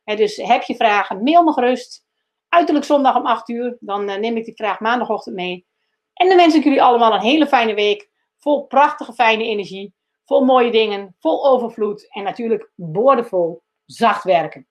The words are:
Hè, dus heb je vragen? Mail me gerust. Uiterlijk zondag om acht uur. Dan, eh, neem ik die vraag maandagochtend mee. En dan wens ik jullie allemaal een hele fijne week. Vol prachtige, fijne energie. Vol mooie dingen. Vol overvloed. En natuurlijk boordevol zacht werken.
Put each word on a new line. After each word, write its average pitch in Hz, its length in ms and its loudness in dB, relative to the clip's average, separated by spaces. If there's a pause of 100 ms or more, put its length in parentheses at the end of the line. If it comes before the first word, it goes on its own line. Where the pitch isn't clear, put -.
Hè, 214 120 -6
dus 214 200 -2
heb 240 260 0
je - 140 -8
vragen? 202 460 -2
Mail 330 200 4
me 311 100 2
gerust. 254 520 -4 (440)
Uiterlijk 311 380 2
zondag 277 300 2
om 247 100 -4
acht 233 220 -4
uur. 240 320 -6
Dan, 202 280 -6
eh, 196 100 -6
neem 226 180 -4
ik 226 80 -6
die 220 100 -16
vraag 202 260 -6
maandagochtend 220 560 -4
mee. 180 300 -8 (460)
En 359 160 2
dan 381 80 6
wens 339 180 6
ik 302 100 2
jullie 285 180 2
allemaal 233 320 4
een 190 60 0
hele 277 260 2
fijne 233 280 0
week. 208 360 -2 (280)
Vol 285 280 -2
prachtige, 277 460 0
fijne 220 320 0
energie. 196 500 -8 (300)
Vol 269 200 0
mooie 254 260 4
dingen. 208 480 -2
Vol - 280 -2
overvloed. 220 680 -2
En 208 80 -10
natuurlijk 214 520 -6
boordevol 185 880 -2 (220)
zacht 202 400 -2
werken. 160 460 -2